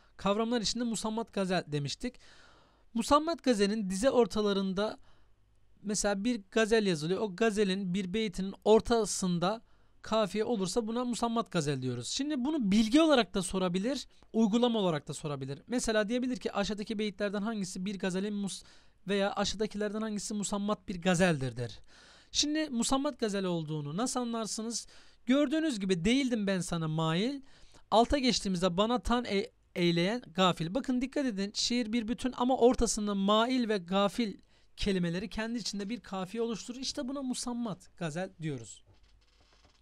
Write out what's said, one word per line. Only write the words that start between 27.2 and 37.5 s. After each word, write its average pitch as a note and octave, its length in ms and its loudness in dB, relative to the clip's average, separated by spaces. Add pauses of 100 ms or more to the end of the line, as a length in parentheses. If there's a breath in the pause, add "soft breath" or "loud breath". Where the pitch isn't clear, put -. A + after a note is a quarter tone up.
Alta A#3 260 6
geçtiğimizde F#3 600 2
"Bana A3+ 220 2
tan A#3+ 260 0
e-, G3+ 260 -2 (240)
eyleyen F3 460 2 (140)
gafil." F3 400 2
Bakın B3+ 260 0
dikkat C4+ 240 -2
edin, G3+ 300 -2
şiir A#3 380 0
bir A3+ 140 -2
bütün B3 300 -4
ama B3 200 2
ortasında A3 580 4
mail A3 540 2
ve G#3+ 80 0
gafil G3 600 -2 (400 soft breath)
kelimeleri F#3 520 0
kendi A3+ 300 -6
içinde G3+ 300 -6
bir A#3+ 100 -6
kafiye F#3+ 440 -6
oluşturur. A#3 360 -6
İşte C4+ 280 -6
buna C#4 140 -6
musammat A#3+ 760 -6